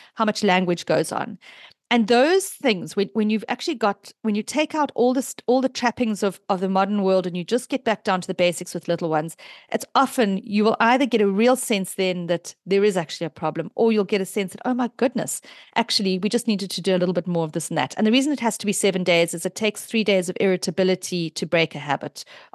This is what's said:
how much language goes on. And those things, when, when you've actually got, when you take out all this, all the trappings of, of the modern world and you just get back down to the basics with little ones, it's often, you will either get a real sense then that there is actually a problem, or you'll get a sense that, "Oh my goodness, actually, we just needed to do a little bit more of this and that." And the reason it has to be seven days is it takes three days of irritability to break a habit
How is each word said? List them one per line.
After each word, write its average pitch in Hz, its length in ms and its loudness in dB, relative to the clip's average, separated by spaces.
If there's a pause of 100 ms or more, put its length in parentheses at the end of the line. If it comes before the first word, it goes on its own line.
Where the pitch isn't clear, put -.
(140)
how 220 120 0
much 214 180 0
language 180 420 4
goes 160 260 0
on. - 280 -6 (520)
And 233 160 2
those 294 420 4
things, 185 460 -2
when, 196 180 0
when 214 160 2
you've 214 180 0
actually - 280 -4
got, 208 360 -2 (120)
when 214 100 0
you 208 80 -2
take 302 320 -2
out 302 220 0
all 247 180 2
this, 254 220 -4 (100)
all 254 160 2
the 254 80 2
trappings 226 540 -2
of, 196 260 -2
of 196 100 0
the 190 80 -2
modern 196 360 0
world 190 240 2
and 175 100 -6
you 180 60 -4
just 240 260 -4
get 269 140 -4
back 214 200 -2
down 185 180 0
to - 60 -12
the 185 60 -4
basics 175 400 0
with 175 140 -8
little 170 200 -2
ones, 156 300 -2 (340)
it's - 220 -4
often, 233 500 2
you 208 200 0
will 220 160 2
either 247 260 4
get 226 160 2
a 202 60 4
real 226 280 4
sense 202 380 -2
then 180 320 -2
that 170 300 -4 (100)
there 196 180 2
is 202 140 2
actually 170 280 -4
a 151 40 -4
problem, 160 460 -6
or 226 160 2
you'll 214 120 2
get 196 160 -2
a 190 60 -4
sense 190 280 -6
that, - 120 -14
"Oh 254 80 0
my 240 240 -2
goodness, 233 440 -2 (340)
actually, 190 420 0
we 190 100 -2
just 226 200 -2
needed 202 240 -2
to 175 100 -8
do 185 140 2
a - 20 4
little 180 160 0
bit 175 140 -4
more 170 160 0
of 156 80 -6
this 165 180 -4
and 165 80 -4
that." 139 200 -2
And 214 100 2
the 220 40 2
reason 269 220 2
it 247 60 -4
has 233 180 -2
to - 80 -8
be 202 80 0
seven 185 300 0
days 170 320 2
is 165 100 -6
it 180 80 -6
takes - 320 -4
three 226 180 -2
days 190 240 2
of 180 120 -6
irritability 185 880 0
to - 160 -8
break 160 300 0
a 147 40 -10
habit 143 460 -6 (300)